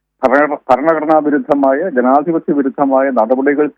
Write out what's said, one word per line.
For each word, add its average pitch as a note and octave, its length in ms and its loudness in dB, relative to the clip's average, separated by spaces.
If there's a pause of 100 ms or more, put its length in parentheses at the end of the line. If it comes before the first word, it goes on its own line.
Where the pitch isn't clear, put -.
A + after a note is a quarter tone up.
(240)
ഭരണ-, C#3+ 340 0 (120)
ഭരണഘടനാ D#3 480 2
വിരുദ്ധമായ, C#3+ 720 0
ജനാധിപത്യ C#3+ 640 0
വിരുദ്ധമായ C#3 580 0
നടപടികൾ C3+ 680 0